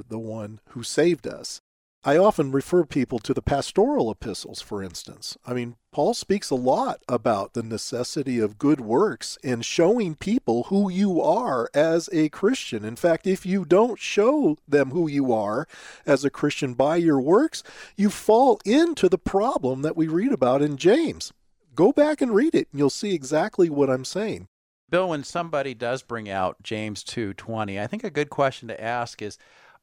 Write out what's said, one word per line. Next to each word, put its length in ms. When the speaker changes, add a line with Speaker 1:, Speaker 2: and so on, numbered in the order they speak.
Speaker 1:
the 120
one 500
who 140
saved 440
us. 320
I 120
often 380
refer 320
people 340
to 140
the 80
pastoral 680
epistles, 520
for 200
instance. 540
I 80
mean, 220
Paul 220
speaks 360
a 60
lot 540
about 440
the 100
necessity 760
of 200
good 200
works 640
and 220
showing 500
people 500
who 240
you 300
are 540
as 400
a 160
Christian. 560
In 100
fact, 320
if 180
you 200
don't 340
show 640
them 260
who 180
you 240
are 340
as 180
a 60
Christian 460
by 200
your 240
works, 420
you 120
fall 540
into 460
the 80
problem 640
that 160
we 100
read 240
about 300
in 160
James. 560
Go 160
back 300
and 120
read 220
it, 160
and 80
you'll 100
see 240
exactly 560
what 200
I'm 160
saying. 420
Speaker 2:
Bill, 200
when 160
somebody 480
does 300
bring 260
out 340
James 400
two 300
twenty, 440
I 100
think 180
a 40
good 200
question 400
to 120
ask 400
is, 160